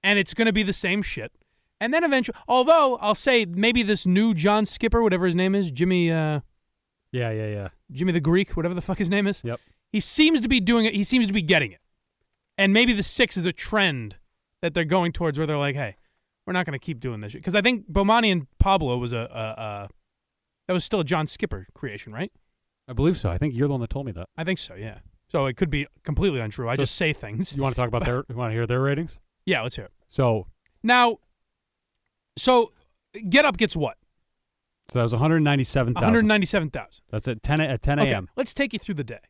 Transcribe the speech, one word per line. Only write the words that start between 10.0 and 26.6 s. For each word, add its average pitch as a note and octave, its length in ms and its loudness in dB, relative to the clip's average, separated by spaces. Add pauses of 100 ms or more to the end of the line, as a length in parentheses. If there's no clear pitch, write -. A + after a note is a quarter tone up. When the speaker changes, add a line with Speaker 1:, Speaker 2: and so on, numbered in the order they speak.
Speaker 1:
seems D#4 400 2
to A3+ 80 -2
be B3+ 120 2
doing A3+ 260 2
it. A3+ 80 -2
He G3+ 100 -2
seems B3 240 2
to G3 40 -2
be G3+ 100 0
getting D3 300 2
it. E2 80 -20 (760)
And G3 160 4
maybe A#3+ 200 4
the G3+ 100 0
six - 340 0
is F3 100 -4
a F3+ 60 -2
trend D3 640 -2 (440)
that E3 140 -4
they're E3+ 100 0
going F3 280 0
towards D#3 260 -4
where D#3 80 -2
they're D3+ 100 -2
like, C#3+ 200 -2
"Hey, A#2 200 -8 (500)
we're F#3 60 -8
not F3+ 140 -2
gonna C#3+ 140 -8
keep C#3+ 200 -10
doing A#2 200 -8
this G#2+ 120 -12
shit." - 120 -16
'Cause F#3 100 -4
I G#3 80 4
think A#3 280 0
Bomani G#3 420 4
and D#3+ 140 0 (120)
Pablo D#3+ 400 2
was A#2+ 140 -4
a, A#2+ 60 -4
a, A2 440 -8
a, G2+ 260 -10 (800)
that F#3 80 -2
was F3 100 -2
still G3+ 160 -2
a D#3+ 40 0
John D#3 240 0
Skipper - 460 -8
creation, G#2+ 380 -12
right? C#3 200 -10 (560)
Speaker 2:
I B2+ 40 -14
believe D3+ 240 2
so. - 140 -2
I E2+ 80 -2
think C#3+ 160 0
you're C3+ 140 0
the C#3 60 0
one B2+ 60 -2
that A2+ 100 -6
told C#3 160 -6
me A2+ 60 -8
that. E2+ 240 -12
Speaker 1:
I D#3+ 80 -6
think F3+ 140 -2
so, - 160 -14
yeah. G#2 240 -14 (320)
So C#3 160 0
it B2+ 100 -4
could D#3+ 140 -2
be C#3+ 160 -2 (160)
completely D3+ 380 -2
untrue. A2+ 280 -6